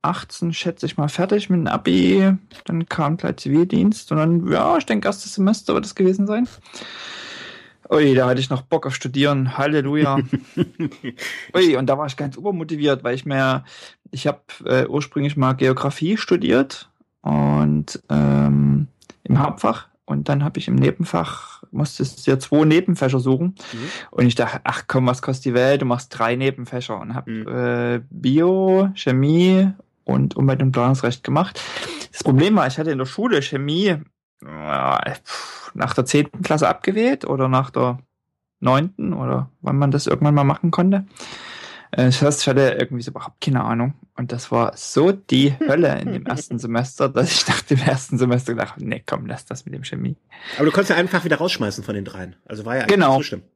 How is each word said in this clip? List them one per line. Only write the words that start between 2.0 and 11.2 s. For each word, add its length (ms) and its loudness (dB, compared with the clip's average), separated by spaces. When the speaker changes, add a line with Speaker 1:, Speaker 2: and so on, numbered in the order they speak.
Speaker 1:
Dann 220 -4
kam 300 -2
gleich 220 -4
Zivildienst 720 2
und 60 2
dann, 280 2
ja, 300 2
ich 100 -2
denke, 220 0
erstes 260 -8
Semester 400 0
wird 100 0
es 120 -14
gewesen 320 2
sein. 200 -2
Ui, 240 6
da 140 4
hatte 120 2
ich 80 -4
noch 140 -4
Bock 240 -2
auf 80 -6
Studieren. 640 0
Halleluja. 640 0
Speaker 2:
<laughs> 680 -12